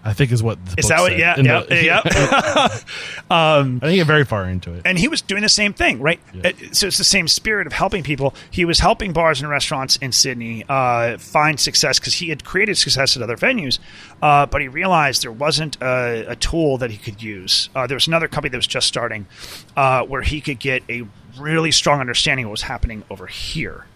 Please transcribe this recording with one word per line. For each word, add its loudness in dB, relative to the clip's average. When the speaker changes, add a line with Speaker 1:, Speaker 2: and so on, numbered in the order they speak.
Speaker 1:
I -2
think 2
is 2
what -2
the -10
Speaker 2:
Is 2
Speaker 1:
book 0
Speaker 2:
that 6
what? 4
Speaker 1:
said. 0
Speaker 2:
Yeah, 4
Speaker 1:
And 6
Speaker 2:
yeah, 4
Speaker 1:
the 2
Speaker 2:
yeah. 2
<laughs> -20
Um, 4
Speaker 1:
I -2
didn't 4
get 4
very 6
far -2
into -6
it. -12
Speaker 2:
And 2
he 2
was -2
doing -4
the 0
same 2
thing, -2
right? 0
Speaker 1:
Yeah. -2
Speaker 2:
Uh, 0
so 0
it's -2
the 0
same 2
spirit -2
of -10
helping -2
people. -2
He 0
was 2
helping 2
bars 2
and -8
restaurants -2
in -6
Sydney, -2
uh, 0
find 0
success 2
'cause -4
he -4
had -6
created -2
success 2
at -6
other -4
venues, 0
uh, 6
but -2
he -4
realized 0
there -8
wasn't -2
a, -2
a -8
tool 0
that -4
he -12
could -12
use. -4
Uh, -2
there -4
was 0
another 0
company -4
that -6
was -4
just -2
starting, -6
uh, 2
where -6
he -2
could -6
get -2
a -8
really 0
strong 4
understanding 0
of -8
what -10
was -6
happening -4
over -12
here. -10